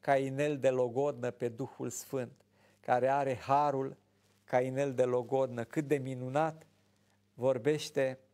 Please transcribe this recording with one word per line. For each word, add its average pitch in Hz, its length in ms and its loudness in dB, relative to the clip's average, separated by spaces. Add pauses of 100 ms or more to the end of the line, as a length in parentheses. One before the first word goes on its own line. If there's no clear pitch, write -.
ca 139 160 2
inel 139 420 -2
de 131 120 2
logodnă 127 600 -2
pe 120 180 -4
Duhul 123 400 -8
Sfânt, 120 440 -8 (480)
care 123 280 2
are 135 260 2
harul 139 640 0 (480)
ca 127 160 2
inel 131 340 -2
de 127 100 4
logodnă. 123 600 0
Cât 147 240 -4
de 147 80 4
minunat 135 720 -2 (680)
vorbește 131 840 0 (160)